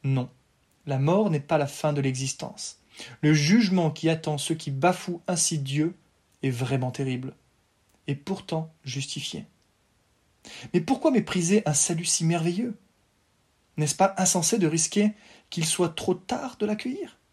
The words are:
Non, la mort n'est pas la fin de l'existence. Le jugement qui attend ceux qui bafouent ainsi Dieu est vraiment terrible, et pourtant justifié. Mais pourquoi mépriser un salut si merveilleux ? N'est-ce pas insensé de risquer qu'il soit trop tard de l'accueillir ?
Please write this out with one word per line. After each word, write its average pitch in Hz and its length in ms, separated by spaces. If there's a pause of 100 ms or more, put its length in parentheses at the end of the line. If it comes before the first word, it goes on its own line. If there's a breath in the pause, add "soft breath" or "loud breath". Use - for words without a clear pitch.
Non, 131 260 (560)
la 135 140
mort 180 320
n'est 147 80
pas 156 180
la 143 80
fin 147 280
de 143 80
l'existence. - 800 (420 loud breath)
Le 151 120
jugement 180 560
qui 156 180
attend 160 300
ceux 151 160
qui 160 160
bafouent 175 580
ainsi 170 300
Dieu 147 380 (480)
est 139 80
vraiment 123 400
terrible, 131 420 (720)
et 143 80
pourtant 160 580 (120)
justifié. 139 640 (1300 loud breath)
Mais 175 80
pourquoi 269 300
mépriser 196 560
un 147 80
salut 170 280
si - 220
merveilleux ? 175 500 (1000)
N'est-ce 151 160
pas 190 240
insensé 185 400
de 185 80
risquer 202 480 (380 loud breath)
qu'il 160 160
soit 175 220
trop 175 260
tard 247 420
de 214 80
l'accueillir ? 254 540 (140)